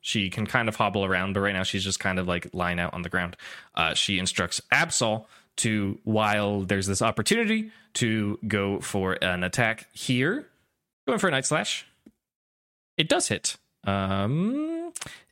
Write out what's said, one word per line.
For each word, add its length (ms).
She 240
can 180
kind 200
of 80
hobble 300
around, 280
but 60
right 140
now 100
she's 200
just 160
kind 200
of, 80
like, 240
lying 280
out 140
on 100
the 60
ground. 280
Uh, 180
she 260
instructs 400
Absol 540
to, 460
while 600
there's 240
this 140
opportunity, 680
to 440
go 340
for 420
an 220
attack 480
here. 560
Going 120
for 100
a 20
Night 140
Slash. 400
It 100
does 220
hit. 260
Um, 1040